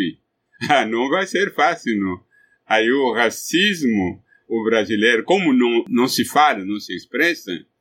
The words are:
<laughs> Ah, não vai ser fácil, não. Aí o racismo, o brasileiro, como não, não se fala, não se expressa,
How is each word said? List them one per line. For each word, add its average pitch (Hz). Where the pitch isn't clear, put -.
<laughs> 156
Ah, 131
não 117
vai 185
ser 190
fácil, 147
não. 95
Aí 110
o 131
racismo, 113
o 113
brasileiro, 110
como 175
não, 120
não 120
se 127
fala, 139
não 104
se -
expressa, 143